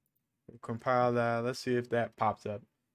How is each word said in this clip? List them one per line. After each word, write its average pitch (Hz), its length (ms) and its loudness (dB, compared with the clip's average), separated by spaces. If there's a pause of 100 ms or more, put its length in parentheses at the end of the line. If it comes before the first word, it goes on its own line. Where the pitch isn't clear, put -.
(640)
Compile 123 500 0
that. 117 320 0
Let's 123 140 -4
see 123 180 0
if 120 140 -2
that 117 260 -2
pops 107 300 0
up. 104 160 -6 (320)